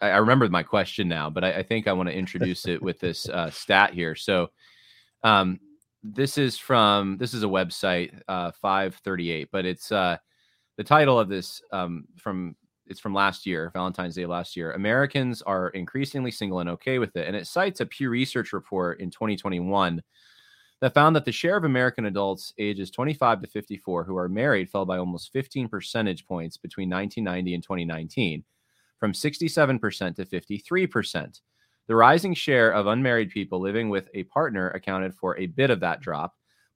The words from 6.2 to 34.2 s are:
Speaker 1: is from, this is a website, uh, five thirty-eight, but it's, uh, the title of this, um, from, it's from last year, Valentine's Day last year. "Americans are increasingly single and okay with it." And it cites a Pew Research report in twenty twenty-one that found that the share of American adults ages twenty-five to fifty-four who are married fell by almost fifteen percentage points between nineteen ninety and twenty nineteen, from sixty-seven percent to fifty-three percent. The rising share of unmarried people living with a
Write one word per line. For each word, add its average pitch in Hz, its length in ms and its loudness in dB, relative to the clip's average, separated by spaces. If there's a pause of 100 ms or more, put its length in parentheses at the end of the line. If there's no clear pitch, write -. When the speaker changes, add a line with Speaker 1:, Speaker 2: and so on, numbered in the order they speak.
Speaker 1:
is 131 180 2
from, 101 600 4
this 117 160 -4
is 110 100 -2
a - 20 2
website, 92 800 0
uh, 90 260 -4
five 95 420 0 (100)
thirty-eight, 85 480 -4
but 95 140 -2
it's, 90 260 -6
uh, 92 240 2 (640)
the 107 40 -4
title 139 380 6
of 104 80 2
this, 95 340 -6 (100)
um, 87 340 -6 (100)
from, 90 400 -8 (320)
it's 95 100 -14
from 101 160 -6
last 98 320 0
year, 85 260 -4
Valentine's 90 440 -6
Day 90 100 -6
last 87 300 -6
year. 82 160 -6
"Americans 123 680 0
are 92 280 -2
increasingly 127 640 -6
single 95 260 -4
and 87 100 -4
okay 127 300 -4
with 113 180 -4
it." 82 120 -4
And 98 80 -4
it 98 100 -8
cites 190 340 -2
a 110 60 -4
Pew 131 240 -6
Research 120 420 -2
report 92 480 -4
in 90 100 -8
twenty 107 260 -4
twenty-one 90 640 0 (800)
that 131 120 2
found 151 220 8
that 151 100 2
the 120 80 -2
share 175 240 0
of 180 80 -2
American 127 420 2
adults 98 520 -2
ages 101 320 -4
twenty-five 127 500 0
to - 60 -12
fifty-four 95 560 -6
who 92 160 -6
are 90 100 -2
married 104 400 0
fell 98 160 -2
by 92 140 -4
almost 90 340 -6
fifteen 135 360 -6
percentage 101 580 -4
points 85 300 -8
between 92 320 -8
nineteen 101 360 -4
ninety 90 300 -2
and 85 80 -6
twenty 90 220 -6
nineteen, 82 600 -4 (540)
from 104 160 -2
sixty-seven 147 640 0
percent 95 380 -4
to 92 100 -8
fifty-three 104 640 -4
percent. - 520 -6 (460)
The 113 100 2
rising 165 380 8
share 120 380 4
of 101 160 2
unmarried 117 420 2
people 95 300 -4
living 104 300 -2
with 98 220 -2
a 95 120 -6